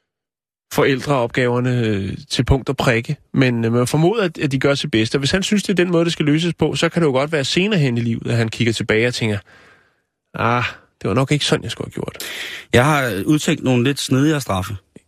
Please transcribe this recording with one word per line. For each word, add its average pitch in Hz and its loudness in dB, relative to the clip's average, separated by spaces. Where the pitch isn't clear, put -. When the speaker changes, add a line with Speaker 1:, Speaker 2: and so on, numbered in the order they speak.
Speaker 1:
forældreopgaverne, 123 0
øh, 98 -2
til - 0
punkt 139 0
og 131 -2
prikke. 120 0
Men, 123 2
øh, 113 0
man 123 2
formoder, 185 2
at, 170 -4
at 151 -2
de 139 -2
gør 139 2
sit 147 -6
bedste. 110 0
Og 143 2
hvis 139 -2
han 190 0
synes, 202 0
det - -8
er 180 6
den 180 0
måde, 170 2
det 170 -2
skal 160 -2
løses 160 0
på, 151 0
så 165 0
kan 170 -2
det 165 2
jo 139 2
godt 135 0
være 151 0
senere 185 0
hen 127 2
i 120 0
livet, 117 -2
at 123 0
han 113 0
kigger 113 0
tilbage 110 0
og 120 -2
tænker, 107 -2
"Ah, 117 0
det - -4
var 95 0
nok 131 0
ikke 147 0
sådan, - 0
jeg 113 -8
skulle - -10
have - -18
gjort." - -12
Speaker 2:
Jeg 120 6
har 131 0
udtænkt 151 0
nogle 123 2
lidt 139 0
snedigere 143 2
straffe. 95 -4